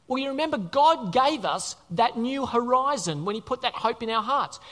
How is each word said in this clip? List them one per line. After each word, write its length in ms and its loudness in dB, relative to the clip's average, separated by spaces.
Well, 100 -4
you 120 -4
remember 280 -2
God 560 2
gave 320 2
us 320 -4
that 260 2
new 300 -2
horizon 800 0
when 80 -2
he 80 -6
put 200 -4
that 120 -2
hope 280 -2
in 60 -4
our 140 0
hearts. 380 -2